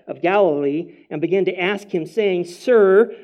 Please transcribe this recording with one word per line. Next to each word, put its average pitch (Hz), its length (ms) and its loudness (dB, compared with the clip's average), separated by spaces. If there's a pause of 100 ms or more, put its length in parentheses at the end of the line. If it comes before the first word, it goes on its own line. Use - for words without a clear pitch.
of 135 160 -14
Galilee, 165 880 -2
and 156 120 -10
began 175 240 0
to 185 120 -2
ask 202 300 -6
him, 165 180 -6
saying, 185 380 -2
"Sir, 214 800 2